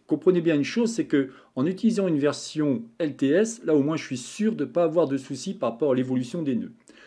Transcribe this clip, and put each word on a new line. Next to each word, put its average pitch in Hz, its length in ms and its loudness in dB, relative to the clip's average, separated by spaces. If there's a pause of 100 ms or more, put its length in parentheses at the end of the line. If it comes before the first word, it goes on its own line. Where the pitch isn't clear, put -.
comprenez 170 360 2
bien 160 140 4
une 143 80 2
chose, 220 260 0
c'est - 160 -4
que 139 240 0 (240)
en 131 100 -2
utilisant 190 440 0
une 156 100 2
version 143 640 0 (160)
L 147 180 -2
T 135 120 2
S, 208 360 2
là 156 100 2
au 143 80 6
moins 156 140 0
je - 80 -8
suis 127 140 -6
sûr - 360 -2
de 143 120 -2
ne 131 40 -12
pas 175 140 2
avoir 160 240 2
de 139 80 0
soucis 135 380 -8
par 120 160 -4
rapport 135 220 0
à - 20 4
l'évolution 127 480 -2
des 139 140 -2
nœuds. 95 160 -6 (340)